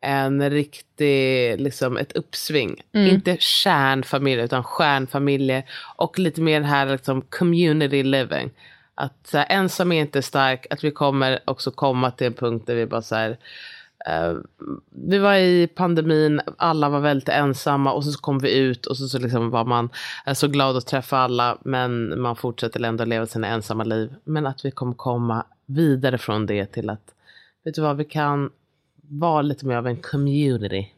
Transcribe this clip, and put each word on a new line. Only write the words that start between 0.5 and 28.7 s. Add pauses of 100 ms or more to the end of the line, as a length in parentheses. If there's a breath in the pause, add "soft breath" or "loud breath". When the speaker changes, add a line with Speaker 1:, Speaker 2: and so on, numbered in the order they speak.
Speaker 1:
riktig,
liksom,
ett
uppsving. (120)
Speaker 2:
Mm.
Speaker 1:
Inte
kärnfamiljer,
utan
stjärnfamiljer (320 loud breath)
och
lite
mer
den
här,
liksom,
community
living. (440 loud breath)
Att
så
här,
ensam
är
inte
stark,
att
vi
kommer
också
komma
till
en
punkt
där
vi
bara
så
här, (680 loud breath)
eh, (760)
vi
var
i
pandemin, (160)
alla
var
väldigt
ensamma
och
så,
så
kom
vi
ut
och
så,
så
liksom
var
man, (360 loud breath)
eh,
så
glad
att
träffa
alla,
men
man
fortsätter
ändå
leva
sina
ensamma
liv. (100)
Men
att
vi
kommer
komma (200)
vidare
från
det
till
att, (520 soft breath)
vet
du
vad,
vi
kan (600)